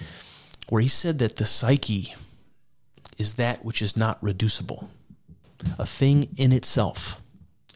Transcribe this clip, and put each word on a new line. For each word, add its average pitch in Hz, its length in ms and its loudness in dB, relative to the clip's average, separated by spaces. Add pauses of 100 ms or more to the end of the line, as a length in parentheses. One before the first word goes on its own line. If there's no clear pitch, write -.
(680)
where 113 120 2
he 127 60 4
said 156 320 0
that 117 160 0
the 113 100 -2
psyche 117 720 0 (1040)
is 104 160 -2
that 120 280 -2
which 110 180 -4
is 104 140 -2
not 110 280 2
reducible, - 640 -2 (880)
a - 80 -2
thing 143 500 4
in 131 160 4
itself, - 720 0 (540)